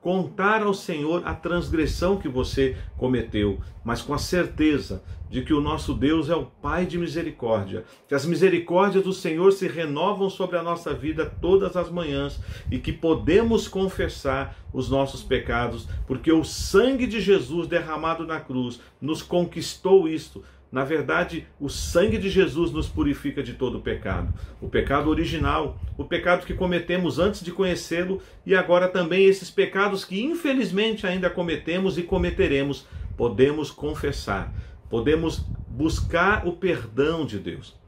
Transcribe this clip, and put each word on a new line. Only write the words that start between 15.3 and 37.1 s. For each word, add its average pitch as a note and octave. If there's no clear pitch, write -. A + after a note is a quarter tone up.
porque C3
o D#3+
sangue B3
de G#3
Jesus E3+
derramado D#3+
na D#3+
cruz B2+
nos D3
conquistou F3
isto. D3+
Na C3
verdade, D#3
o C#3+
sangue G#3+
de F#3+
Jesus E3
nos D3+
purifica C#3+
de A#2+
todo A#2+
o -
pecado. F#2+
O -
pecado C#3+
original, D#3
o C#3
pecado F3
que F3+
cometemos F3
antes G3+
de F3
conhecê-lo F3+
e F#3+
agora F3+
também F3+
esses F#3+
pecados F#3+
que F#3
infelizmente A3+
ainda F3+
cometemos F3
e F3
cometeremos, E3
podemos C3+
confessar, C3+
podemos D#3
buscar E3+
o E3+
perdão D3+